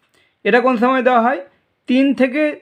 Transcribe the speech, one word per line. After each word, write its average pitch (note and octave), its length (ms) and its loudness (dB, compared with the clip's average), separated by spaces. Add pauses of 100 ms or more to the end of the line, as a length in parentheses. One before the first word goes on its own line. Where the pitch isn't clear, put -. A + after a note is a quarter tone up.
(440)
এটা G#3+ 160 2
কোন B3+ 160 0
সময় B3+ 260 0
দেওয়া B3 180 2
হয়? C4 200 -2 (460)
তিন C4+ 280 0
থেকে C#4 480 -2